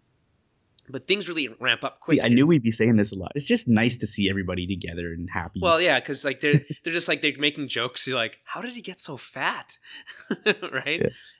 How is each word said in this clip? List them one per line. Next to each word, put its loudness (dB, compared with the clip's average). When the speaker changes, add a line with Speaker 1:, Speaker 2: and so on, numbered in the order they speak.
Speaker 1:
But -8
things 0
really -4
ramp -2
up -6
quick 2
Speaker 2:
See, 4
I 2
Speaker 1:
here. 6
Speaker 2:
knew 8
we'd 6
be 2
saying 4
this 4
a -8
lot. -8
It's -4
just 0
nice 4
to -4
see 0
everybody -2
together -6
and -8
happy. -6
Speaker 1:
Well, 4
yeah, 4
'cause, -6
like, -4
they're, 2
Speaker 2:
<laughs> 2
Speaker 1:
they're -6
just, -2
like, -2
they're 2
making -2
jokes. -4
You're -4
like, -4
"How -12
did -12
he -16
get -14
so -10
fat?" -8
<laughs> -8
Right? -4
Speaker 2:
Yeah. 0